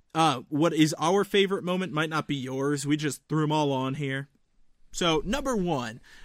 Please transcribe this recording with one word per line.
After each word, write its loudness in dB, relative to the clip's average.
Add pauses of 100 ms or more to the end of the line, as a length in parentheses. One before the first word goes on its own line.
(160)
Uh, 2
what 2
is 4
our 2
favorite 0
moment -2
might -2
not -2
be -4
yours. -2
We 2
just -4
threw 2
'em 0
all 2
on -2
here. -6 (640)
So, 2
number -2
one, -2 (240)